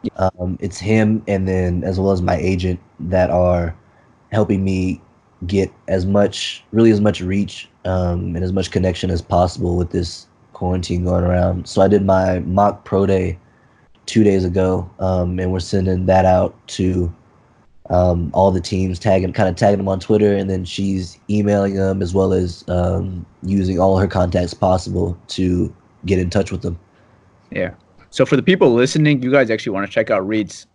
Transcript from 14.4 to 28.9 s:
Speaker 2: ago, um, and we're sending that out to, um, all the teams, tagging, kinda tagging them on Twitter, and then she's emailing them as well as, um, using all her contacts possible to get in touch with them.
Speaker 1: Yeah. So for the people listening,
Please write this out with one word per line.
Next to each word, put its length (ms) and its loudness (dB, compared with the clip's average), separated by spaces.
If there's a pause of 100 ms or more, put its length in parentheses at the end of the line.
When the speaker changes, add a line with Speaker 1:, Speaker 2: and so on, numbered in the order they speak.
Speaker 2:
ago, 460 0 (120)
um, 380 0
and 140 -2
we're 80 -2
sending 460 -2
that 180 4
out 300 2 (120)
to, 460 -2 (800)
um, 420 2
all 180 4
the 80 -2
teams, 400 -4
tagging, 360 0
kinda 180 0
tagging 240 2
them 100 -4
on 140 -2
Twitter, 340 2
and 140 -2
then 160 -4
she's 540 -6 (100)
emailing 460 0
them 260 0
as 140 -4
well 180 2
as, 360 -2
um, 580 -2 (160)
using 360 0
all 200 4
her 80 2
contacts 480 0
possible 600 0 (120)
to 440 -2 (360)
get 120 0
in 120 -2
touch 200 0
with 120 -8
them. 160 -8 (720)
Speaker 1:
Yeah. 220 -6 (360)
So 160 2
for 120 0
the 60 0
people 300 4
listening, 500 2